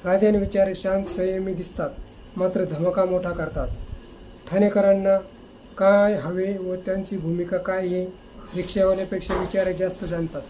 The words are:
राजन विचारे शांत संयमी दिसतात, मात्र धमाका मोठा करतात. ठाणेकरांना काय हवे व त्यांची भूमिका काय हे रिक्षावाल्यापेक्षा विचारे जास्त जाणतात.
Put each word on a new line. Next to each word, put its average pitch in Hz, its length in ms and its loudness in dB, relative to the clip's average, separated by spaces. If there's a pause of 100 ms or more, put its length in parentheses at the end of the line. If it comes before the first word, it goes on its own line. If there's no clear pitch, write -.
राजन 202 300 4
विचारे 196 400 2
शांत 196 300 -2
संयमी 190 480 -2
दिसतात, 170 360 -6 (480)
मात्र 185 280 0
धमाका 180 400 0
मोठा 180 240 0
करतात. 156 380 -4 (840)
ठाणेकरांना 196 680 4 (600)
काय 202 360 6
हवे 185 440 -2
व 180 180 -4
त्यांची 190 420 -4
भूमिका 175 400 -2
काय 185 300 -2
हे 180 180 -2 (500)
रिक्षावाल्यापेक्षा 190 800 0
विचारे 185 380 0
जास्त 180 320 -2
जाणतात. 165 440 -4